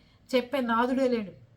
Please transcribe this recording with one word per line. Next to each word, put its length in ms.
చెప్పే 260
నాదుడే 480
లేడు. 240